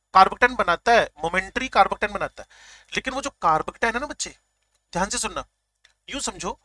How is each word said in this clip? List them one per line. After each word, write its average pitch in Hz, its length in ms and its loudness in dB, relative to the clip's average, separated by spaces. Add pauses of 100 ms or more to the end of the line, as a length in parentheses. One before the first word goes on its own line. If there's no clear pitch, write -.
(160)
carboctan 196 400 6
बनाता 190 360 0
है, 202 180 4 (140)
momentary 185 440 -4
carboctan 202 420 2
बनाता 170 320 -8
है। - 60 -20 (460)
लेकिन - 200 -6
वो 269 80 -6
जो - 220 -10
carboctan 170 500 0
है 247 60 -6
ना 294 60 -6
बच्चे, 269 320 -12 (540)
ध्यान 190 160 -2
से 240 100 -6
सुनना, 185 260 -6 (680)
यूं 180 100 -8
समझो 190 440 -8